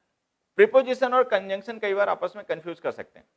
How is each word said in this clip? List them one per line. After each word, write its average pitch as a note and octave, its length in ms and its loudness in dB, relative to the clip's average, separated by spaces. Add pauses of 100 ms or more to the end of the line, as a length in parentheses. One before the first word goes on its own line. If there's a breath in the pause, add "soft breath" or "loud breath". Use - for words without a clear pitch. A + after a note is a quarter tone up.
(580)
Preposition B3 560 4
और B3+ 120 4
conjunction G3+ 540 -4
कई G3+ 140 -2
बार G3+ 160 0
आपस F3+ 260 -4
में G3+ 100 -14
confuse D#3+ 340 -8
कर C3+ 120 -4
सकते - 280 -16
हैं। - 180 -20